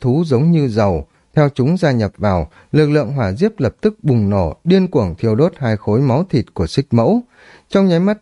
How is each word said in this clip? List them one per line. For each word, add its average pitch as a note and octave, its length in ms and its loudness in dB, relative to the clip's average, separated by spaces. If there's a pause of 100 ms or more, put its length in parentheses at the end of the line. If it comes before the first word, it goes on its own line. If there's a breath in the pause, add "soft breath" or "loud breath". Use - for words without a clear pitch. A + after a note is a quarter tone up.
thú C#3 240 0
giống D#3 260 2
như D3+ 160 2
dầu, G2+ 400 -2 (260)
theo D3 160 2
chúng C#3+ 280 -2
gia D#3 140 0
nhập A2 260 -2
vào, F2+ 320 -2 (220 soft breath)
lực D3 180 2
lượng C#3+ 240 -2
hỏa A2+ 180 -2
diếp F#3+ 280 -4
lập A2+ 220 -2
tức G#3+ 220 -2
bùng A#2 260 2
nổ, F#2 340 0
điên F#3 240 2
cuồng G#2 300 -2
thiêu A2 180 -2
đốt E3 220 0
hai A2 200 -2
khối G#2+ 240 -2
máu C#3+ 280 0
thịt A2+ 240 -2
của E2 140 -4
xích - 240 -4
mẫu. C3+ 300 2 (480 soft breath)
Trong G3 180 2
nháy E3+ 120 2
mắt G#3 220 0